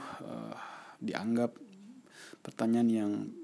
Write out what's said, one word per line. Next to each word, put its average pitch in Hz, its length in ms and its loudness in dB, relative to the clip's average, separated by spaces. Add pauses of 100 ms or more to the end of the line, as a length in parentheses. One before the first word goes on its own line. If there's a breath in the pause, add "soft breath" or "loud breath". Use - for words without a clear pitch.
(200 loud breath)
eh, 113 360 -8 (440 loud breath)
dianggap 117 640 0 (800 loud breath)
pertanyaan 117 480 4
yang 107 200 4 (320)